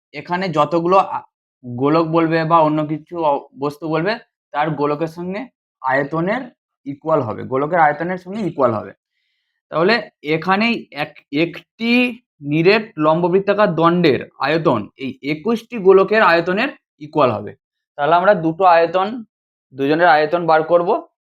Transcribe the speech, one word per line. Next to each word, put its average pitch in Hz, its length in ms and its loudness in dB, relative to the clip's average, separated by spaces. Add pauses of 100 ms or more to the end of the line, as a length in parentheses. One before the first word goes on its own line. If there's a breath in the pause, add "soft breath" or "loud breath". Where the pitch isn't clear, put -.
(140)
এখানে 175 340 -6
যতগুলো 170 500 0
আ-, 135 280 -2 (380)
গোলক 139 420 0
বলবে 165 380 0
বা 165 160 2
অন্য 151 260 2
কিছু 156 280 -10 (100)
অ-, 143 200 -2 (140)
বস্তু 143 300 -6
বলবে, 160 240 -2 (400)
তার 151 180 -2
গোলকের 147 460 -2
সঙ্গে 180 240 -8 (420)
আয়তনের 160 600 -2 (440)
ইকুয়াল 151 360 -2
হবে, 104 200 -8
গোলকের 143 380 -2
আয়তনের 165 440 0
সঙ্গে 196 240 -10
ইকুয়াল 131 260 0
হবে। 101 180 -8 (800)
তাহলে 175 240 0 (280)
এখানেই 185 520 -2 (180)
এক, 151 200 -8 (200)
একটি 170 580 -4 (500)
নিরেট 165 440 2 (140)
লম্ববৃত্তাকার 180 760 2
দণ্ডের 165 460 2 (180)
আয়তন 151 420 0 (160)
এই 135 140 -10 (120)
একুশটি 160 560 -6
গোলকের 190 440 4
আয়তনের 180 480 2 (280)
ইকুয়াল 147 320 0
হবে। 104 220 -8 (460)
তাহলে 147 160 2
আমরা 185 200 4
দুটো 160 300 0
আয়তন, 175 440 4 (680)
দুজনের 151 340 2
আয়তন 156 380 2
বার 156 160 4
করব, 175 260 2 (380)